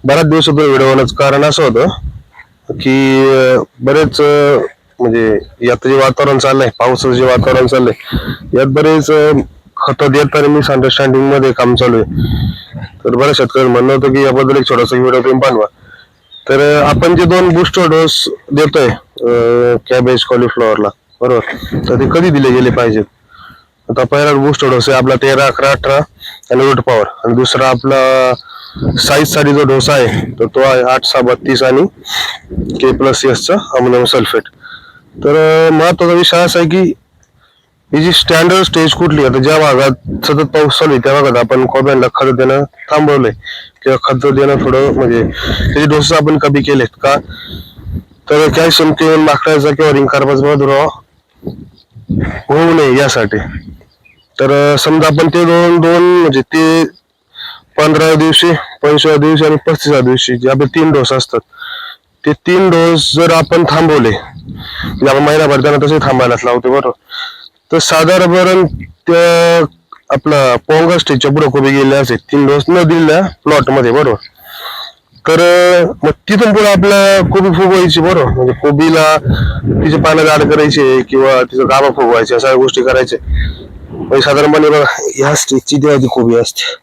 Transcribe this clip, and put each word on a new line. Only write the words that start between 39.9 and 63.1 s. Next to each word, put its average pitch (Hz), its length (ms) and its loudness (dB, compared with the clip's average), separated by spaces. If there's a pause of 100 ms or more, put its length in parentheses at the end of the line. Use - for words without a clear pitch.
सतत 147 220 0
पाऊस 151 320 0
चालू 156 140 2
आहे 127 80 0
त्या 139 200 0
भागात 120 240 0
आपण 131 220 0
कोंबड्यांना 135 480 0
खत 135 120 0
देणं 131 360 0
थांबवलंय 143 720 -2 (500)
किंवा 135 200 0
खत 135 240 -2
देणं 139 280 2
थोडं, 135 380 0
म्हणजे, 117 300 0 (500)
त्याचे 151 140 0
डोसेस 147 260 0
आपण 156 260 0
कमी 143 240 0
केलेत 131 400 -2
का, 139 140 2 (1120)
तर 151 260 2
कॅल्शियम 160 360 2
किंवा 160 240 2
माकडाचा 147 540 0
किंवा 147 220 0
रिंग 139 140 2
कार्पाचा 139 340 0
प्रादुर्भाव 139 480 0 (1600)
होऊ 165 260 2
नये 139 240 2
यासाठी. 113 400 -2 (1040)
तर, 135 100 0
अं, 143 260 2
समजा 160 300 0
आपण 156 220 2
ते 170 160 0
दोन, 170 360 2
दोन, 170 220 2
म्हणजे, 170 380 2
ते 160 440 0 (920)
पंधराव्या 156 380 2
दिवशी, 160 380 2 (300)
पंचवीसव्या 147 340 2
दिवशी 156 280 2
आणि 156 120 2
पस्तीसाव्या 147 440 -2
दिवशी 127 360 0
जे 123 140 -2
आपले 135 140 0
तीन 160 280 0
डोस 135 200 0
असतात, 127 280 -4 (840)
ते 151 60 0
तीन 185 380 0
डोस 165 460 0